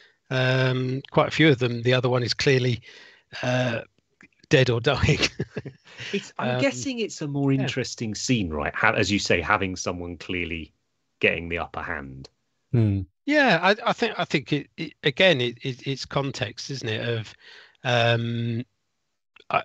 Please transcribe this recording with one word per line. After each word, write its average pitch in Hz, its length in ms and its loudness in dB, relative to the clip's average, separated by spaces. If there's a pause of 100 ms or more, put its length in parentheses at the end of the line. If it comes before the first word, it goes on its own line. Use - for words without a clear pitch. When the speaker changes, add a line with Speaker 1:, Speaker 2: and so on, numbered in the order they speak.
(300)
Speaker 1:
Um, 131 720 0 (100)
quite - 180 4
a - 20 -8
few 160 180 6
of 127 100 4
them, 120 240 -2
the 123 100 4
other 127 160 2
one 123 140 2
is 107 100 -2
clearly, 127 480 2 (600)
uh, 127 380 -2 (680)
dead 131 200 6
or 117 120 2
dying. 139 420 2
<laughs> - 60 0 (840)
Speaker 2:
It's, - 260 -6
I'm 247 160 -2
Speaker 1:
Um, - 60 -2
Speaker 2:
guessing 269 380 -2
it's 208 220 -6
a 156 60 -4
more 139 260 0
Speaker 1:
yeah. 135 80 2
Speaker 2:
interesting 120 540 -4
scene, 107 340 -2
right? 76 240 -4
Ha-, 110 240 2
as 101 140 2
you 101 80 2
say, 95 200 0
having 92 360 0
someone 87 420 -8
clearly 85 560 -8 (460)
getting 87 280 0
the 85 120 -4
upper 80 220 -8
hand. 69 460 -10 (440)
Speaker 3:
Hmm. 107 300 2 (260)
Speaker 1:
Yeah, 277 340 4
I, 190 140 4 (100)
I 202 80 2
think, 220 240 -2
I 170 80 -2
think 143 260 -2
it, 143 160 -2 (100)
it, 160 160 -10 (100)
again, 160 380 4
it, 120 220 -2
it, 127 220 -8
it's 139 200 -6
context, 135 680 -6
isn't 127 180 -8
it? 117 180 -4
Of, 113 260 -4 (500)
um, 117 800 0 (840)
I, - 140 0